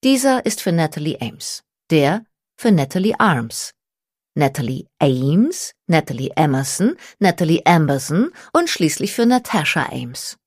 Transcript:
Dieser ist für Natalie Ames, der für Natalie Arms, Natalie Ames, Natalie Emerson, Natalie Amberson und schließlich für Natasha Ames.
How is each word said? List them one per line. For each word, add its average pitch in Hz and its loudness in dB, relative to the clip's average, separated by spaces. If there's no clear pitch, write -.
Dieser 262 2
ist 226 -6
für 185 -2
Natalie 156 -2
Ames, - -10
der 160 2
für 233 2
Natalie 180 0
Arms, 127 -2
Natalie 135 -2
Ames, 147 0
Natalie 160 -2
Emerson, 156 0
Natalie 170 2
Amberson 160 2
und 339 2
schließlich - -2
für 233 0
Natasha 220 0
Ames. 127 -12